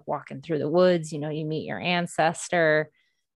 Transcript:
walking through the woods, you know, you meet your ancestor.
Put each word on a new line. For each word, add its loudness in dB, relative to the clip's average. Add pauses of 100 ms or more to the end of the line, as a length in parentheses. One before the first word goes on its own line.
walking -6
through -2
the -2
woods, 4
you -8
know, -6
you -6
meet -4
your -6
ancestor. 0 (440)